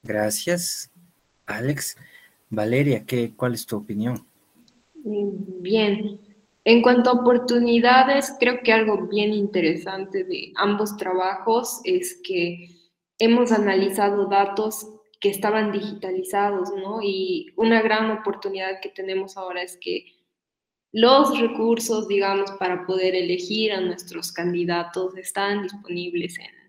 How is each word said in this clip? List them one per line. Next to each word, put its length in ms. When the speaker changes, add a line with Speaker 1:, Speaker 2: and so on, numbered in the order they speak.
Speaker 1:
Gracias, 880
Alex. 500
Valeria, 560
¿qué, 280
cuál 200
es 120
tu 100
opinión? 500
Speaker 2:
Bien. 1300
En 180
cuanto 280
a 100
oportunidades, 1160
creo 240
que 100
algo 360
bien 240
interesante 920
de 320
ambos 400
trabajos 880
es 380
que 460
hemos 340
analizado 760
datos 600
que 60
estaban 420
digitalizados, 1040
¿no? 260
Y 540
una 240
gran 300
oportunidad 720
que 80
tenemos 480
ahora 240
es 180
que 240
los 480
recursos, 680
digamos, 420
para 240
poder 300
elegir 580
a 80
nuestros 520
candidatos 840
están 460
disponibles 760
en 160